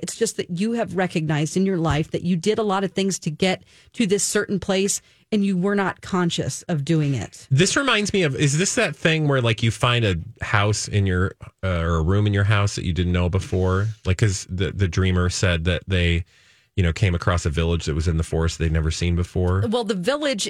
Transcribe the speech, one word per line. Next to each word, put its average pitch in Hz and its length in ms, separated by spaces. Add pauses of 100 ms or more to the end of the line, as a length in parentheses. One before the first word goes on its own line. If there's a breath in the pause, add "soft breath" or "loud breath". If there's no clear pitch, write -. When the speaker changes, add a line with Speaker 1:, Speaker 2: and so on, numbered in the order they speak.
Speaker 1:
It's - 120
just 226 200
that - 120 (120)
you 226 140
have 196 200
recognized 160 640
in 190 100
your 190 120
life 156 340
that - 100
you 180 140
did 214 240
a - 20
lot 196 220
of 185 80
things 196 280
to 160 120
get 185 320 (300 soft breath)
to 233 120
this 190 160
certain 202 380
place, 196 420 (300 soft breath)
and 202 120
you 196 140
were 202 160
not 196 280
conscious 175 680
of 147 160
doing 151 300
it. - 360
Speaker 2:
This 165 260
reminds 226 360
me 190 100
of, 139 140
is 147 220
this 190 180
that 202 180
thing 160 320
where, 139 160
like, 117 200
you 110 100
find 120 320
a 92 120 (240)
house 104 460
in 101 180
your, 92 300 (300)
uh, 90 180
or 82 140
a 80 60
room 101 260
in 101 40
your 101 120
house 101 320
that - 80
you 87 80
didn't 87 200
know 87 160
before? 92 600 (180)
Like, 95 120
'cause 101 300
the, 92 220
the 98 180
dreamer 90 420
said 87 340
that 87 240
they, 85 360 (520 soft breath)
you 95 80
know, 82 100
came 90 200
across 85 300
a 82 60
village 82 360
that 73 100
was 82 120
in 80 100
the 80 40
forest 82 380
they'd 82 120
never 78 200
seen 87 240
before. 90 520
Speaker 1:
Well, 233 160
the 208 120
village 262 540